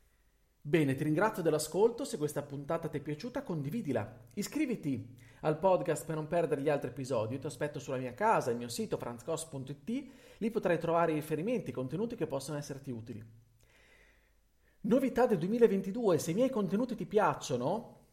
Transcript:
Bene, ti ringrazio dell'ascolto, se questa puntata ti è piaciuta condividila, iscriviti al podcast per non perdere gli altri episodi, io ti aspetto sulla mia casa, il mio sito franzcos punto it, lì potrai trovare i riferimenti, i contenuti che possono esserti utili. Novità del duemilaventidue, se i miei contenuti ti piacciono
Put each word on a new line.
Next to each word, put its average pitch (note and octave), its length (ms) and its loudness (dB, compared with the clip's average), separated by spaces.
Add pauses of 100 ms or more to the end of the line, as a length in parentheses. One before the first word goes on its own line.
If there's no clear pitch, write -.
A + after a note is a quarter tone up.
(600)
Bene, D3 360 2
ti D3+ 80 -2
ringrazio F#3 380 2
dell'ascolto, E3+ 600 2
se C4+ 140 -6
questa D3 240 -2
puntata C#3+ 480 -6
ti - 80 -6
è - 40 -6
piaciuta A#3+ 420 -6
condividila, D3 920 -4
iscriviti G3+ 840 -4 (260)
al D3+ 160 0
podcast E3+ 480 2
per D#3+ 100 -4
non D#3 120 -4
perdere D3+ 340 2
gli D3 80 2
altri C#3+ 200 2
episodi, A#2+ 460 -2
io C3+ 40 -4
ti D#3+ 60 -10
aspetto D3 340 -4
sulla C3+ 180 -4
mia B2+ 160 -4
casa, F3 380 4
il A#2 60 0
mio A#2+ 100 -6
sito E3+ 300 -4
franzcos A#2+ 480 -6
punto C3+ 260 -8
it, A#3+ 400 -6 (280)
lì A3+ 120 0
potrai F3+ 280 2
trovare E3 320 4
i D#3 40 2
riferimenti, D#3+ 540 -2
i C3 40 -4
contenuti F3 420 -4
che A#3+ 120 -2
possono C#3+ 300 -4
esserti C#3 340 -8
utili. A2 320 -10 (1600)
Novità B3 460 4
del G#3+ 100 4
duemilaventidue, G3 800 4
se E3 140 -2
i E3+ 40 0
miei B3+ 140 4
contenuti G#3+ 460 0
ti F3+ 100 -6
piacciono E3 1080 0